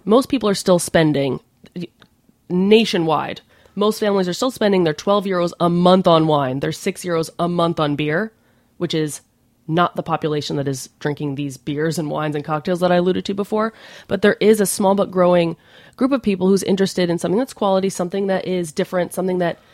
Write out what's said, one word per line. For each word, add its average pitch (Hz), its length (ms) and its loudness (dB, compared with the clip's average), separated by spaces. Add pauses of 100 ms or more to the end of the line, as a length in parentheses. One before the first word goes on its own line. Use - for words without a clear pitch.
Most 240 240 2
people 220 180 -2
are 196 80 0
still 180 240 2
spending, 143 600 0 (1080)
nationwide, 180 920 2 (340)
most 214 240 -2
families 202 280 0
are 180 60 -2
still 254 180 -2
spending 196 320 2
their 156 100 0
twelve 196 320 0
euros 175 340 -2
a 170 100 2
month 180 380 4
on 160 200 6
wine, 139 320 0
their 156 120 -4
six - 320 -8
euros 165 260 -4 (100)
a 170 80 -2
month 170 320 -2
on 147 160 -2
beer, 156 360 -4 (460)
which 175 160 -4
is 156 280 -4 (460)
not 170 280 0
the - 80 -6
population 151 520 -4
that 139 120 -4
is 131 220 -6 (100)
drinking 147 360 -4
these 139 220 -8
beers 151 420 -4
and 151 100 -4
wines 151 260 -4
and 147 80 -6
cocktails 160 360 -4
that 180 120 2
I 175 40 4
alluded 180 300 0
to 202 80 -4
before. 214 380 -4 (360)
But 196 140 -2
there 208 180 4
is 208 200 6
a 196 60 2
small 196 300 2
but 196 160 0
growing 175 460 2 (380)
group 262 160 0
of 269 120 0
people 185 240 0
who's 196 160 4
interested 190 460 0
in 170 100 -2
something 175 180 -2
that's 262 160 -4
quality, 190 360 0
something 196 380 -4
that 190 180 -2
is 180 260 -4
different, 180 420 -4
something 185 240 -2
that 175 220 -2 (140)